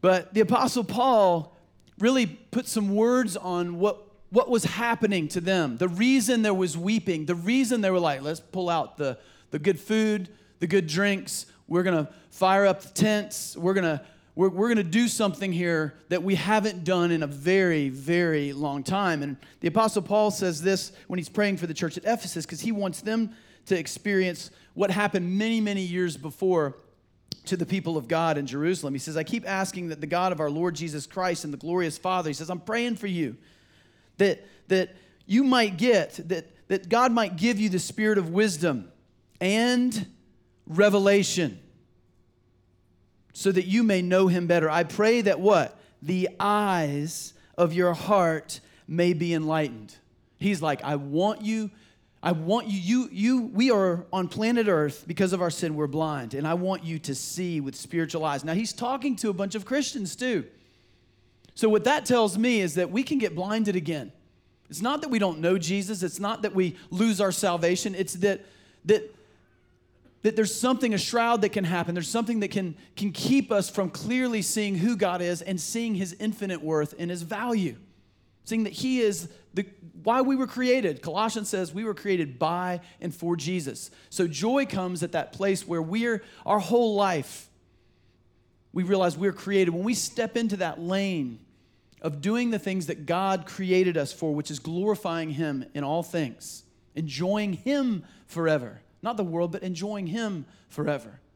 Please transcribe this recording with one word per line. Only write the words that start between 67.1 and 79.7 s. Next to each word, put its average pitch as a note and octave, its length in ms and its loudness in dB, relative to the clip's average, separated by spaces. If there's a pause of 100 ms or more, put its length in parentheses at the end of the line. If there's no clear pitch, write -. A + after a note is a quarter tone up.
our F#3+ 120 2
salvation. F3 600 0
It's F#3+ 200 -4
that, F#3+ 300 0 (400)
that, G#3+ 300 2 (1080)
that G#3+ 140 2
there's G#3+ 180 2
something, B3 400 0
a F#3+ 40 0
shroud A#3 420 2
that G3+ 100 2
can G3+ 140 -2
happen. E3+ 300 -2
There's F3 140 -4
something A3+ 320 -2
that G3+ 100 -2
can, F#3 260 -4 (200)
can G3+ 160 -4
keep - 380 0
us G3+ 200 2
from F#3+ 200 -2
clearly A#3+ 520 -2
seeing G3+ 340 -2
who G#3+ 180 2
God F3+ 280 0
is F3 180 -2
and F#3 200 -6
seeing A3+ 340 -4
his F3+ 260 -4
infinite G3+ 420 -4
worth D3+ 360 -2
and E3+ 120 -6
his F3 120 -6
value, G3+ 540 -2 (680)
seeing A3+ 200 -2
that F#3+ 100 -6
he B3+ 260 -2
is F#3 280 0 (240)
the, G3 140 -2 (380)